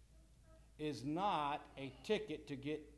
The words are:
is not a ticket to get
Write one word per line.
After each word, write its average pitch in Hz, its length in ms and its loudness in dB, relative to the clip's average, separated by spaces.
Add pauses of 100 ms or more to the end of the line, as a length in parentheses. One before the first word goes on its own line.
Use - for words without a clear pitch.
(800)
is 147 240 0
not 151 580 4 (160)
a 139 160 -4 (100)
ticket 196 440 2
to 143 80 -2
get 147 260 0 (160)